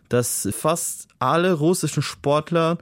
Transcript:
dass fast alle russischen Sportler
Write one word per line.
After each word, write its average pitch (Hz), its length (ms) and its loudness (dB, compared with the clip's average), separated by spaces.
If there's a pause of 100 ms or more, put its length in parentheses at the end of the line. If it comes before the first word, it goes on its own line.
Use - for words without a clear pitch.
dass 117 420 0
fast - 560 -4 (120)
alle 170 340 2
russischen 156 500 0
Sportler 160 800 0